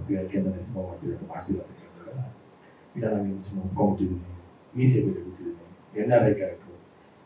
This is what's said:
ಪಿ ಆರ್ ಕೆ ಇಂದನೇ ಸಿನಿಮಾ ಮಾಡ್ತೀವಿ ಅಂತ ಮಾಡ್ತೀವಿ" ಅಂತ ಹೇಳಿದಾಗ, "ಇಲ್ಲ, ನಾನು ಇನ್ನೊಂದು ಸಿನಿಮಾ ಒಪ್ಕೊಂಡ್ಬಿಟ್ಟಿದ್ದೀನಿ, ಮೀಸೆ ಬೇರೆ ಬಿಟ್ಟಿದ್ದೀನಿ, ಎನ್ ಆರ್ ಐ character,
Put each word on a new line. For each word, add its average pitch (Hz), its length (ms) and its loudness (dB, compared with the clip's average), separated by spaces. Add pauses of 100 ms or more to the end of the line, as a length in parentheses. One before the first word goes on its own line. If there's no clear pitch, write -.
ಪಿ 101 80 2
ಆರ್ 92 140 -4
ಕೆ 98 80 -2
ಇಂದನೇ 95 220 0
ಸಿನಿಮಾ - 280 -8
ಮಾಡ್ತೀವಿ - 260 -8
ಅಂತ - 160 -10
ಮಾಡ್ತೀವಿ" - 300 -4
ಅಂತ - 80 -12
ಹೇಳಿದಾಗ, - 580 -12 (720)
"ಇಲ್ಲ, 110 140 0
ನಾನು 104 120 2
ಇನ್ನೊಂದು 98 220 -4
ಸಿನಿಮಾ 95 220 -6
ಒಪ್ಕೊಂಡ್ಬಿಟ್ಟಿದ್ದೀನಿ, 95 760 0 (380)
ಮೀಸೆ 123 240 8
ಬೇರೆ 95 120 2
ಬಿಟ್ಟಿದ್ದೀನಿ, - 880 -8
ಎನ್ 120 80 2
ಆರ್ - 180 8
ಐ - 40 4
character, - 420 -6 (500)